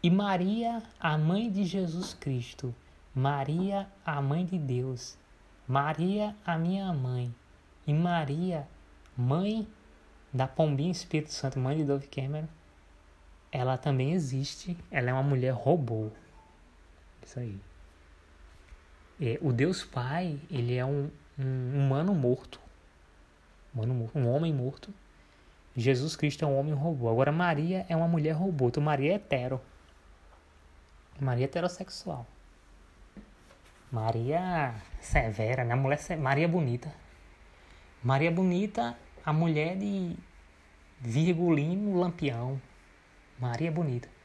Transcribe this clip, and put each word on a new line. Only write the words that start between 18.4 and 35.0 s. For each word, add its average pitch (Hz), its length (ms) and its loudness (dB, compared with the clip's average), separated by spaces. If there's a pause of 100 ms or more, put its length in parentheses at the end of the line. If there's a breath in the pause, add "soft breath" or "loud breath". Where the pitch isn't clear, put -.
É, 120 200 0
o 139 120 2
Deus 147 320 2
Pai, 143 540 -4 (100)
ele 123 260 -2
é 127 80 0
um, 143 260 -2 (280)
um 131 400 -2
humano 139 380 2
morto. 127 440 0 (1120)
Humano 120 200 -2
morto, 117 240 -4
um 123 100 2
homem 156 240 2
morto. 139 420 -4 (840 soft breath)
Jesus 131 400 2
Cristo 147 280 -2
é 151 40 2
um 139 100 4
homem 151 160 0
robô. 139 360 0
Agora, 131 220 4
Maria 170 560 0
é 165 80 -2
uma 165 120 2
mulher 160 240 2
robô. 156 360 2
Então, 135 140 2
Maria 147 300 2
é 202 40 4
hetero. 131 460 -2 (1600)
Maria 127 260 0
é - 20 -2
heterossexual. 170 800 -6 (1700)
Maria 131 840 0 (260)
severa, 117 640 0